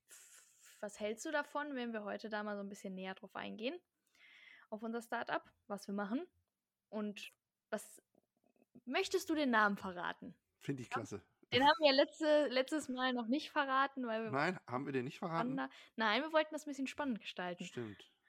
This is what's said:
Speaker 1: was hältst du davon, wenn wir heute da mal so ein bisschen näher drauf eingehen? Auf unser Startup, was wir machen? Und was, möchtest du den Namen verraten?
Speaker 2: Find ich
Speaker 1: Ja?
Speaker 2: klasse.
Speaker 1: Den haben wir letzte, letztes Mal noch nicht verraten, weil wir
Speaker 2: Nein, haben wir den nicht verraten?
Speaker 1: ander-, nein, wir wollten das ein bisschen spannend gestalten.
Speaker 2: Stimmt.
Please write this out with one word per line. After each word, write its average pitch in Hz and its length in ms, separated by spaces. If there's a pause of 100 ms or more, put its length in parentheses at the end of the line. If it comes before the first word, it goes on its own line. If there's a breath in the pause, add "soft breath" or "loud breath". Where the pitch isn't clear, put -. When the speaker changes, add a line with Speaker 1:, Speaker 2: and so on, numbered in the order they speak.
(800 loud breath)
Speaker 1:
was 208 200
hältst 214 260
du 320 40
davon, 294 460
wenn 240 160
wir 214 120
heute 208 240
da 214 140
mal 208 140
so 202 60
ein 196 60
bisschen 196 260
näher 185 200
drauf - 220
eingehen? 208 420 (920 loud breath)
Auf 214 120
unser 233 200
Startup, 240 400 (260)
was 202 200
wir 202 60
machen? 208 320 (600)
Und 208 440 (380)
was, - 320 (840)
möchtest 349 460
du 320 40
den 294 160
Namen 214 260
verraten? 175 580 (260)
Speaker 2:
Find 139 200
ich 120 120
Speaker 1:
Ja? - 60
Speaker 2:
klasse. 104 240 (300)
Speaker 1:
Den 247 100
haben 302 180
wir 285 120
letzte, 302 560
letztes 262 400
Mal 254 240
noch 240 160
nicht 269 220
verraten, 269 560
weil 226 180
wir 135 120
Speaker 2:
Nein, 165 300
haben 127 200
wir 147 60
den 127 120
nicht - 160
verraten? 240 400
Speaker 1:
ander-, 269 100 (260 loud breath)
nein, 226 260
wir 320 100
wollten 311 220
das 302 120
ein 294 40
bisschen 269 160
spannend 262 340
gestalten. 180 460
Speaker 2:
Stimmt. 113 460 (160 soft breath)